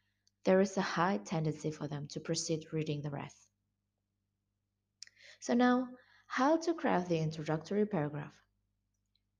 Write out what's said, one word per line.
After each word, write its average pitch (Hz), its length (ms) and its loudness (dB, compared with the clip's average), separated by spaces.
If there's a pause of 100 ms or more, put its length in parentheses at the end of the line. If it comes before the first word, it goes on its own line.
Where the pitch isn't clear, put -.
(460)
there 190 160 6
is 196 160 2
a 190 40 0
high 185 360 2
tendency 156 520 -2
for 151 180 -6
them 147 200 -6
to - 120 -8
proceed 160 520 -2
reading 156 320 -4
the 147 80 -6
rest. 143 260 -10 (2000)
So - 120 -2
now, 247 360 4 (360)
how 285 320 4
to 330 160 0
craft 185 340 0
the 165 120 2
introductory 160 680 0
paragraph? 147 480 -4 (1040)